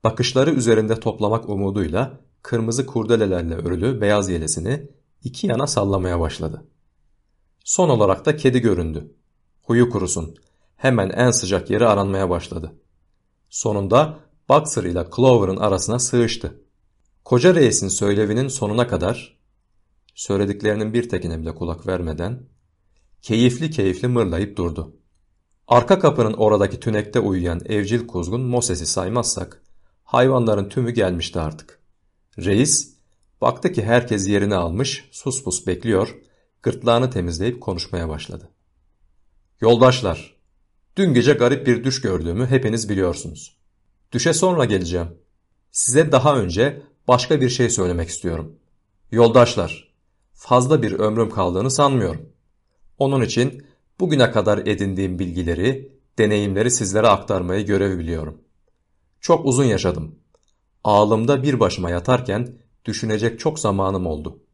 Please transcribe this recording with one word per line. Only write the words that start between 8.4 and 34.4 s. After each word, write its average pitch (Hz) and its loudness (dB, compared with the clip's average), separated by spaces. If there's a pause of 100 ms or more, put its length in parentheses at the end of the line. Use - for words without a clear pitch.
göründü. 82 -2 (480)
Huyu 120 2
kurusun. 90 -4 (400)
Hemen 113 0
en 120 2
sıcak 95 -2
yeri 110 2
aranmaya 98 2
başladı. 82 -6 (760)
Sonunda 110 0 (300)
Boxer 143 2
ile 87 -4 (100)
Clover'ın 113 4
arasına 104 -2
sığıştı. - -2 (640)
Koca 143 4
reisin 117 2
söylevinin 107 0
sonuna 117 -2
kadar 92 -6 (760)
Söylediklerinin 104 -2
bir 120 0
tekine 87 -4
bile 80 -8
kulak 82 -8
vermeden 90 -6 (720)
keyifli 123 2
keyifli 98 -2
mırlayıp 101 -2
durdu. 80 -6 (720)
Arka 123 6
kapının 127 2
oradaki 104 2
tünekte 107 -2
uyuyan 90 -2
evcil 107 -2
kuzgun 90 -6
Moses'i 120 -2
saymazsak 95 -4 (420)
hayvanların 117 2
tümü 120 -2
gelmişti 90 -2
artık. 78 -10 (580)
Reis 104 0 (440)
baktı - 0
ki 110 -2
herkes 110 2
yerini 101 2